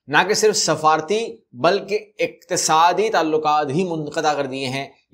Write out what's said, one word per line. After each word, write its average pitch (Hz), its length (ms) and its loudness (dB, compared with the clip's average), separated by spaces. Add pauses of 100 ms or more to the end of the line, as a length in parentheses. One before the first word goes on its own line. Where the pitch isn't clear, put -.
ना 151 160 4
कि 196 100 0
सिर्फ 214 200 2
सफारती 156 1000 -2
बल्कि 190 420 0 (240)
इक्तिसादी 170 920 0
ताल्लुकात 156 600 0
ही 175 140 0
मुनक़ता 156 500 -2
कर 139 120 -2
दिए 135 200 -6
हैं, 135 260 -6 (220)